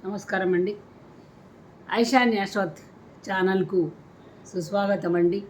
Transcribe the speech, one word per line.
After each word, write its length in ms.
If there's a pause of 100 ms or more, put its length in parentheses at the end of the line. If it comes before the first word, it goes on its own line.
నమస్కారం 480
అండి. 220 (1160)
ఐషాన్ 400
యాశ్వత్ 440 (520)
ఛానల్కు 640 (640)
సుస్వాగతం 640
అండి. 340